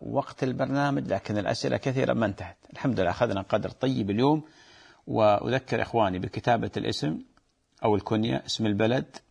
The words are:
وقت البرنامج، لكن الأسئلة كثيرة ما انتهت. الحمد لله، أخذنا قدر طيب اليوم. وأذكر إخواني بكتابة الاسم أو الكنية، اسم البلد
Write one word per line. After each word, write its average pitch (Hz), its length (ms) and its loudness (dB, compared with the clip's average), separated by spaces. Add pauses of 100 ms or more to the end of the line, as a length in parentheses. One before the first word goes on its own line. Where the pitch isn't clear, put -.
وقت - 420 -4
البرنامج، 135 640 -2
لكن 104 300 -2
الأسئلة 120 400 0
كثيرة 131 360 0
ما 117 120 2
انتهت. 101 320 -6 (160)
الحمد 117 260 -2
لله، 90 100 2
أخذنا 98 320 0
قدر 104 280 -2
طيب 127 400 -2
اليوم. 139 340 2 (640)
وأذكر 113 760 2
إخواني 104 380 0
بكتابة 113 580 0
الاسم 107 420 -2 (640)
أو 107 120 4
الكنية، 113 500 0
اسم - 200 -2
البلد 110 520 2 (140)